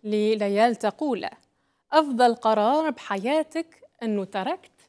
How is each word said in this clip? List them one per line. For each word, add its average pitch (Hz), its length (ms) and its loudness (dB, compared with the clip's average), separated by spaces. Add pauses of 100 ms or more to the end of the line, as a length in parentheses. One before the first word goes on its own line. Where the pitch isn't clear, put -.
لليال 214 720 2
تقول: 240 540 -4 (640)
"أفضل 254 440 2
قرار 233 540 2
بحياتك 294 960 -4 (200)
إنه 208 200 -2
تركت 202 480 -6 (180)